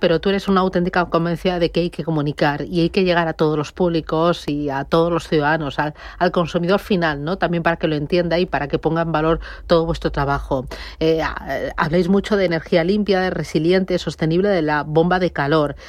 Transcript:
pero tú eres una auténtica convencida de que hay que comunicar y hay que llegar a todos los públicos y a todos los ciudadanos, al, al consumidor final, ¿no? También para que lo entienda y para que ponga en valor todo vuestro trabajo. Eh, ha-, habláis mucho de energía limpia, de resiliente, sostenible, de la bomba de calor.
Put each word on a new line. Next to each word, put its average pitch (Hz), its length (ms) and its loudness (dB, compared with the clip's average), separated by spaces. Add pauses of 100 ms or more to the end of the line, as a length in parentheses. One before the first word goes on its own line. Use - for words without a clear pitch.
pero 170 200 4
tú 196 100 0
eres 196 180 0
una 190 120 4
auténtica 185 440 0
convencida 170 560 0
de 170 100 2
que - 100 0
hay 175 100 0
que - 120 -8
comunicar 147 680 -2
y 180 120 -2
hay 170 100 2
que 190 140 0
llegar 170 240 2
a 160 40 -2
todos 156 240 0
los 147 140 -2
públicos 165 800 0
y 147 220 -2
a 135 120 -4
todos 165 300 2
los 165 160 -2
ciudadanos, 151 500 0
al, 151 160 -2 (240)
al 175 140 2
consumidor 175 480 0
final, 160 420 0
¿no? 180 160 -4
También 170 240 0
para 165 140 0
que 170 100 -2
lo 156 80 0
entienda 170 460 0
y 180 60 0
para 143 200 -4
que 156 140 -2
ponga 165 220 0
en 165 100 -4
valor 160 260 2 (300)
todo 165 180 4
vuestro 165 240 -4
trabajo. 139 560 -2 (320)
Eh, 160 240 2
ha-, - 140 -4 (400)
habláis 175 320 0
mucho 196 280 2
de 196 100 2
energía 170 360 2
limpia, 196 380 2
de 185 100 0
resiliente, 175 720 0
sostenible, 170 480 0
de 185 140 2
la 151 200 0
bomba 165 380 2
de 175 100 0
calor. 147 460 0 (120)